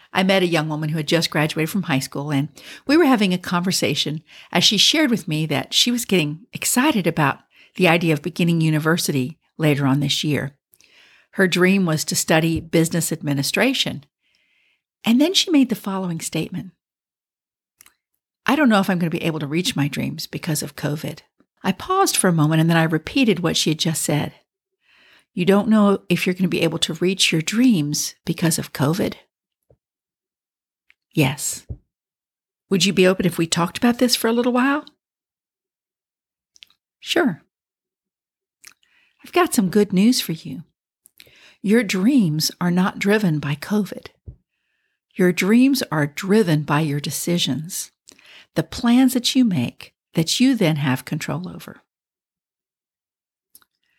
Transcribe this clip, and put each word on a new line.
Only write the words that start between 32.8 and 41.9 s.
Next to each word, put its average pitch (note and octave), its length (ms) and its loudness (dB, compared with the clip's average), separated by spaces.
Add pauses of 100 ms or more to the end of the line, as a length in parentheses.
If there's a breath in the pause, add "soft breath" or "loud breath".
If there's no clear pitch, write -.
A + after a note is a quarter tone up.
you G3 80 0
be F3+ 160 4
open F#3+ 200 0
if E3 100 -2
we E3+ 80 0
talked E3+ 320 -4
about A#3+ 220 0
this B3 160 2
for - 120 -4
a A3+ 60 2
little A#3+ 180 0
while?" C4+ 320 0 (2250)
"Sure." C4+ 440 -2 (1800)
"I've - 80 -20
got F4 220 0
some F#3 160 2
good G#3 240 2
news A3 260 4
for - 120 -8
you. F3 320 -10 (960 soft breath)
Your A3 220 2
dreams F#3 760 2